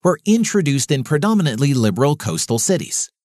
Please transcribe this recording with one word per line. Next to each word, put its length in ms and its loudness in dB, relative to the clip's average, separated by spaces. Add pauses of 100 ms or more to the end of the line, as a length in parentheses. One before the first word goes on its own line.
were 220 0
introduced 640 0
in 140 0
predominantly 720 0
liberal 420 2
coastal 420 -4
cities. 540 -4 (120)